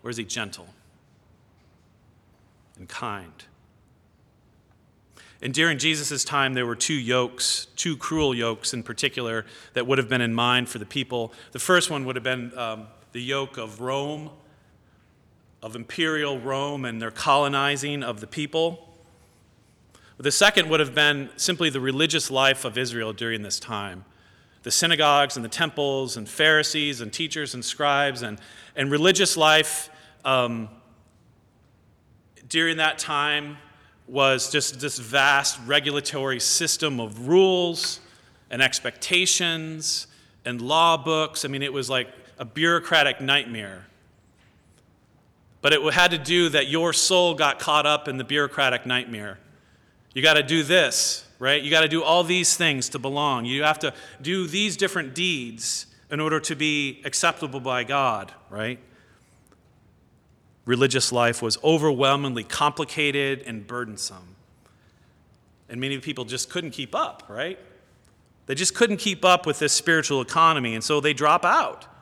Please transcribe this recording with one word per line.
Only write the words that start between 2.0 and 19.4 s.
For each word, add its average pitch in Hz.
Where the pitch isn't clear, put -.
and 92
kind? 98
And 127
during 156
Jesus' 147
time, 135
there 123
were 117
two -
yokes, 123
two 160
cruel 147
yokes 117
in 117
particular, 117
that 123
would 135
have 120
been 127
in 117
mind 123
for 120
the 104
people. 123
The 127
first 175
one 139
would 127
have 117
been, 123
um, 110
the 123
yoke 135
of 110
Rome, 143
of 113
imperial 147
Rome 135
and 113
their 113
colonizing 143
of 117
the 107
people. 165